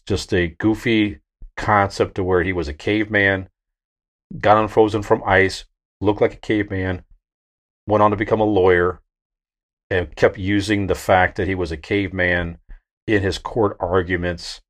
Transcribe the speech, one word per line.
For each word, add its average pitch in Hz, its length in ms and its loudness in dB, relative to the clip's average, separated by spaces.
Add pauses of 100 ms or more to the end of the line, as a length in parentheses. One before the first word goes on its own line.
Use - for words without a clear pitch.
just - 260 -4
a 87 140 2
goofy 107 720 0 (380)
concept 101 580 0
to 95 80 -4
where 90 200 2
he 92 100 -2
was 82 140 -4
a 73 60 -8
caveman, 101 760 0 (920)
got 104 180 4
unfrozen 110 440 2
from 113 240 0
ICE, 95 400 2 (360)
looked 104 200 0
like - 120 0
a - 40 -20
caveman, 95 680 -4 (840)
went 104 160 4
on 104 80 6
to 104 60 -2
become 110 240 0
a 107 40 2
lawyer, 90 560 2 (880)
and 87 240 -4
kept - 220 0
using 101 500 0
the 90 80 0
fact 92 400 2
that 92 120 -4
he 95 80 -4
was 85 160 -4
a 82 60 -8
caveman 90 800 -2 (500)
in 104 140 2
his 95 160 -2
court - 420 -2
arguments. 87 920 -4